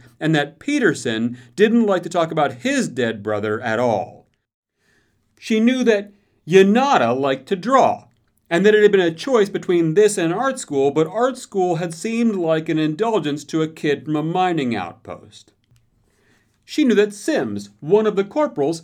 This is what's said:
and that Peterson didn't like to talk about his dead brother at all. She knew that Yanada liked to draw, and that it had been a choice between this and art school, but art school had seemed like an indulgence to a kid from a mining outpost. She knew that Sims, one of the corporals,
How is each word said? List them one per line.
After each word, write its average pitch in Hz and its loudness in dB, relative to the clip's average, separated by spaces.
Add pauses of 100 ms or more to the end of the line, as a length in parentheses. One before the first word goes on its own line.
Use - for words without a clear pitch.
(200)
and 156 0
that 147 -2
Peterson 127 -2 (200)
didn't 226 2
like 180 0
to 170 -10
talk 165 -2
about 147 -2
his 247 -2
dead 113 -4
brother 107 -2
at 117 -4
all. 101 -2 (1120)
She 220 -2
knew 247 2
that 208 0 (340)
Yanada 190 4
liked 135 -2
to 196 -4
draw, 196 2 (420)
and 170 0
that 208 6
it 214 4
had 202 6
been 196 4
a 170 2
choice 202 0
between 170 0
this 208 2
and 165 0
art 254 -4
school, 139 0
but 156 0
art 240 -2
school 180 -2
had 170 -6
seemed 226 -2
like 160 -2
an 160 0
indulgence 156 -2
to 160 -4
a 156 -4
kid 156 -4
from 151 -4
a 151 -2
mining 160 -2
outpost. - -12 (1120)
She - -2
knew 240 4
that 202 2
Sims, 117 -4
one 202 2
of 208 -2
the 196 -2
corporals, 170 -4